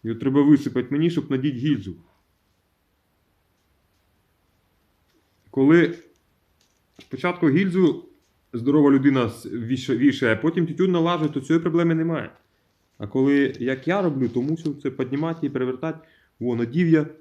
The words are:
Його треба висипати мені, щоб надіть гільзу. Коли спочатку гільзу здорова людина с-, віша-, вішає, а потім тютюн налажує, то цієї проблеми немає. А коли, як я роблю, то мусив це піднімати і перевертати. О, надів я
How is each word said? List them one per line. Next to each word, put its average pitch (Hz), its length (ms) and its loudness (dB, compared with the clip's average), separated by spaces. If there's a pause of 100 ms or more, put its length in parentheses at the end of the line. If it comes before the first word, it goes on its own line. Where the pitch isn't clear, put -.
Його 113 160 -8
треба 139 220 2
висипати 139 500 4
мені, 156 180 2
щоб 165 220 -4
надіть 135 240 -2
гільзу. 117 400 -4 (3500)
Коли 151 480 4 (1000)
спочатку 175 500 -2
гільзу 175 560 2 (480)
здорова 139 380 4
людина 135 380 4
с-, - 200 -14
віша-, 120 480 -4
вішає, 127 360 2
а 110 40 0
потім 165 300 -2
тютюн 180 240 0
налажує, 165 380 0
то 143 120 -4
цієї 165 200 0
проблеми 165 340 0
немає. 160 360 -4 (680)
А 104 100 -10
коли, 135 520 2
як 131 280 -4
я 196 140 -2
роблю, 135 280 -2
то 123 120 -2
мусив 151 400 -6
це 131 100 -4
піднімати 143 560 -6
і - 20 -4
перевертати. 131 580 -6 (320)
О, 120 160 -2
надів 127 320 0
я 156 200 4 (140)